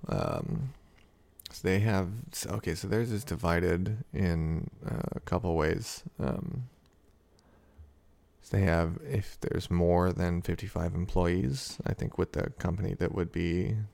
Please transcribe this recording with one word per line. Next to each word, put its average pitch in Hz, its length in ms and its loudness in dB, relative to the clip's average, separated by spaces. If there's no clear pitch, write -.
um, 50 640 -2
so - 160 -14
they 95 140 4
have, 95 300 2
so, - 160 -8
okay, 92 260 -2
so 98 140 -6
theirs 117 200 2
is 107 140 -2
divided 87 880 2
in, 82 580 0
uh, - 300 -2
a - 60 -6
couple 90 340 0
ways. 80 480 0
Um, - 480 -4
so - 160 0
they 98 60 6
have, 82 440 4
if - 320 -4
there's - 320 -2
more 87 400 6
than 87 300 0
fifty-five 87 540 -4
employees, 90 920 0
I - 80 0
think - 240 -4
with - 160 0
the - 160 -2
company 92 360 -2
that - 200 -2
would 87 160 -2
be 87 460 0